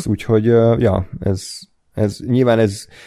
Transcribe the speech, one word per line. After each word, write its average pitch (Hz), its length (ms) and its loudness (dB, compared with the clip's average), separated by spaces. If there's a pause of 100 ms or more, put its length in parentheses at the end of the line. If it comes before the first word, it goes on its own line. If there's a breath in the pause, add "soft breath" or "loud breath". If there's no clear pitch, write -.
úgyhogy, 110 420 0
ö, 117 320 4
ja, 95 280 0 (120)
ez, 98 280 -4 (460)
ez, 104 240 -2 (100)
nyilván 120 320 2
ez, 104 260 0 (220 loud breath)